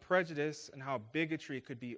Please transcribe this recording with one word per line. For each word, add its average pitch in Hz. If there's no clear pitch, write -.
prejudice 160
and 135
how 135
bigotry 151
could 123
be 120